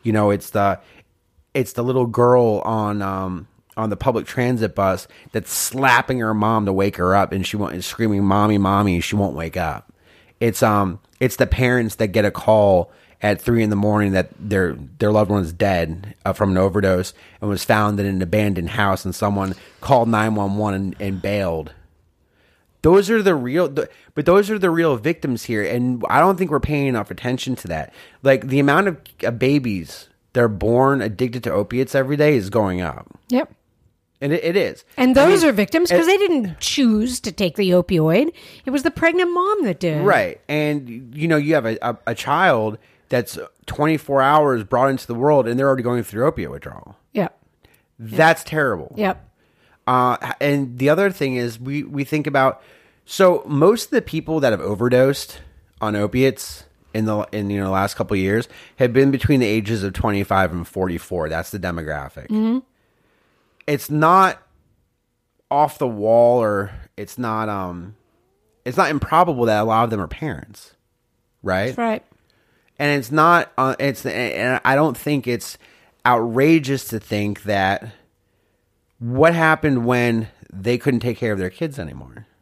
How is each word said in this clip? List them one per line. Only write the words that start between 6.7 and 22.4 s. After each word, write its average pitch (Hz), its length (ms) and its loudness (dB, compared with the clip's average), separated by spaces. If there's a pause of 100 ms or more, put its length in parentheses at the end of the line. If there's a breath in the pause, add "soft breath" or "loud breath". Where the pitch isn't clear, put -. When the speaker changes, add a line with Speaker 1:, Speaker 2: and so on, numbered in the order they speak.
Speaker 1:
wake 98 240 0
her 90 180 2
up, 98 180 2
and 92 140 -4
she - 100 -6
won't, 95 180 -4
is 90 120 -10
screaming, 104 380 -2
"Mommy, 104 340 2
mommy," 98 420 2
she 104 160 -4
won't 98 180 -2
wake 80 220 -8
up. 80 360 -6 (480 soft breath)
It's, 117 220 0
um, 101 360 2 (200)
it's 127 180 -2
the - 100 2
parents 123 500 0
that 110 120 -2
get 101 160 2
a 101 60 2
call 101 600 2 (320 soft breath)
at 104 180 0
three 117 220 2
in 107 80 0
the 104 60 0
morning 104 360 2
that 92 260 0
their, 95 340 0 (260)
their 104 140 2
loved 107 180 2
one's 95 220 0
dead, 90 640 -2 (100)
uh, 98 80 -2
from 98 200 0
an 92 40 2
overdose 95 560 0 (280 soft breath)
and 104 100 -4
was 98 140 -4
found 104 360 0
in 101 60 -2
an 95 160 -2
abandoned 92 480 -2
house, 98 340 0
and 92 100 -6
someone 98 400 -2 (260 loud breath)
called 120 280 2
nine 110 260 0
one 101 220 -2
one 104 180 -2
and, 95 240 -6
and 98 240 -6
bailed. 92 500 -4 (1120)